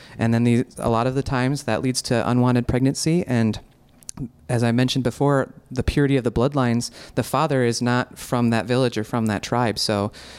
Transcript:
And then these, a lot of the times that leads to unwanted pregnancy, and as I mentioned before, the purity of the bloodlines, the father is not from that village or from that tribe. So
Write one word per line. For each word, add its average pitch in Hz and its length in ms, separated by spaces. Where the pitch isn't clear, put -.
And 113 160
then 117 100
these, 120 200
a 117 120
lot 113 160
of 131 80
the 135 80
times 131 420
that 110 180
leads 127 200
to 117 260
unwanted 123 400
pregnancy, 139 580
and 113 320
as 120 140
I 117 100
mentioned 123 320
before, 139 500
the 127 120
purity 139 360
of 117 60
the 120 60
bloodlines, 120 600
the 127 80
father 139 420
is 117 160
not 123 380
from 120 320
that 110 160
village 123 320
or 107 60
from 117 220
that 104 160
tribe. 120 360
So 104 340